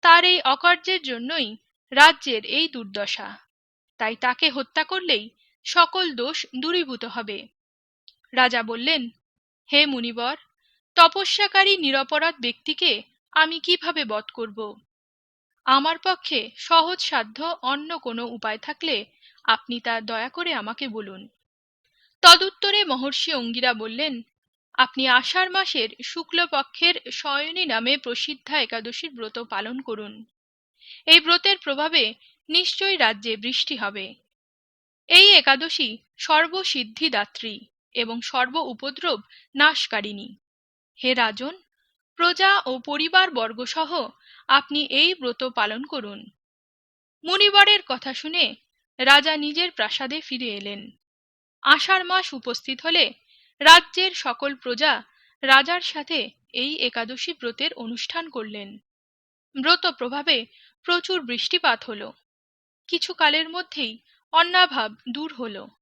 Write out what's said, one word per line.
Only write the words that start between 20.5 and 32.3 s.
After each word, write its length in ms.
আমাকে 340
বলুন।" 400
তদুত্তরে 600
মহর্ষি 500
অঙ্গিরা 400
বললেন, 480
"আপনি 340
আষাঢ় 420
মাসের 400
শুক্লপক্ষের 920
শয়নী 540
নামে 320
প্রসিদ্ধা 640
একাদশীর 500
ব্রত 280
পালন 420
করুন। 440
এই 140
ব্রতের 380
প্রভাবে 560